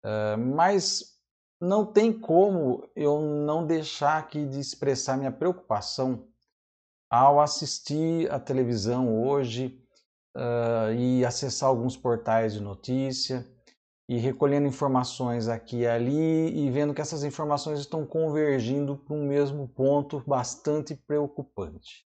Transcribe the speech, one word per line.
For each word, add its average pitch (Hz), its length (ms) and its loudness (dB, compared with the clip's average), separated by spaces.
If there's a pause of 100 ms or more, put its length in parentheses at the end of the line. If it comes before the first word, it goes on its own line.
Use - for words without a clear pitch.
eh, 107 300 -2
mas 160 800 0 (420)
não 196 240 2
tem 214 300 4
como 175 800 2
eu 147 240 2
não 151 460 0
deixar 156 540 0
aqui 147 260 -6
de 139 140 -6
expressar 135 580 -2
minha 135 140 -2
preocupação 131 960 -2 (840)
ao 139 320 6
assistir 156 920 -2
a 143 80 -4
televisão 120 840 0
hoje, 131 600 -2 (540)
eh, 117 580 0
e 127 300 4
acessar 120 420 -2
alguns 127 300 0
portais 113 560 0
de 104 60 -6
notícia, 127 920 -4 (560)
e 120 100 -2
recolhendo 139 500 2
informações 123 800 -2
aqui 113 300 -6
e 120 100 2
ali, 156 680 0
e 143 140 0
vendo 147 240 0
que 147 80 -6
essas 147 220 -6
informações 147 560 -4
estão 143 260 -6
convergindo 143 920 0
pra 143 180 -10
um 147 100 -4
mesmo 143 420 0
ponto 143 600 0
bastante 147 680 -2
preocupante. 139 1120 -6 (120)